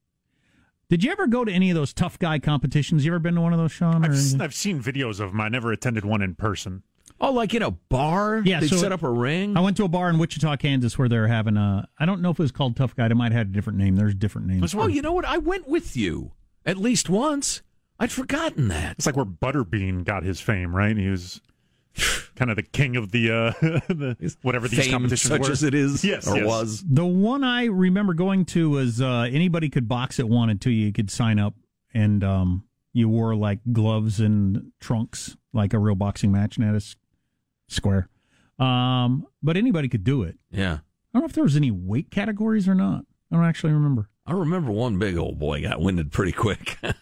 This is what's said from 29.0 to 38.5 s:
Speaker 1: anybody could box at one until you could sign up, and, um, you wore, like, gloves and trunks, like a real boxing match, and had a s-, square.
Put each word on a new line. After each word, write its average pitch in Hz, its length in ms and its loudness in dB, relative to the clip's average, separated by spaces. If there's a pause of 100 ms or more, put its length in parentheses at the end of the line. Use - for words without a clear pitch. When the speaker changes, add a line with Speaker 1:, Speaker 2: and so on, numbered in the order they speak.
Speaker 1:
anybody 160 380 2
could 127 180 0
box 123 320 -2
at 120 80 0
one 117 220 4
until 107 240 2
you 107 180 2
could 98 180 -2
sign 110 300 2
up, 104 140 0 (400)
and, 104 320 4
um, 92 400 0 (260)
you 117 160 4
wore, 113 280 2
like, 104 240 0 (120)
gloves 110 480 2
and 104 600 2
trunks, - 560 -6 (160)
like 101 200 0
a 113 60 2
real 104 160 2
boxing 98 380 0
match, 101 240 0
and 113 80 2
had 107 80 2
a 107 40 0
s-, - 200 -8 (720)
square. 98 400 0 (500)